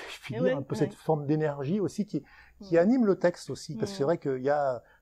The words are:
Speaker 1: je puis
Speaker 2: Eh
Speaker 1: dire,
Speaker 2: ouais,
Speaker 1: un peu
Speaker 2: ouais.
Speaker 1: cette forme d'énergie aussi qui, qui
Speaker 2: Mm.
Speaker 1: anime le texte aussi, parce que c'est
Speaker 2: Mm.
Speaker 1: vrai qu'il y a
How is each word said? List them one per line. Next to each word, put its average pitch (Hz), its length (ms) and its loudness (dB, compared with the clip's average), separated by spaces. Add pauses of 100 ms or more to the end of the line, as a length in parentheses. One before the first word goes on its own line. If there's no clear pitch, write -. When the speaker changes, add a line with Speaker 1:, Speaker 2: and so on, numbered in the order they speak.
(160)
Speaker 1:
je - 60 -18
puis - 160 -10
Speaker 2:
Eh - 20 -6
Speaker 1:
dire, 170 40 0
Speaker 2:
ouais, 170 100 4
Speaker 1:
un 185 80 -4
peu - 140 -6
Speaker 2:
ouais. 117 40 -4
Speaker 1:
cette 147 140 0
forme 151 320 -2
d'énergie 151 560 0
aussi 190 260 -4
qui, 151 160 -6 (380)
qui 190 140 -2
Speaker 2:
Mm. - 20 8
Speaker 1:
anime 226 280 6
le 190 140 4
texte - 300 0
aussi, 135 260 -10
parce 101 160 -4
que 98 60 -10
c'est 143 60 0
Speaker 2:
Mm. - 20 2
Speaker 1:
vrai 165 120 2
qu'il 131 260 -4
y 139 60 2
a 143 320 0 (200)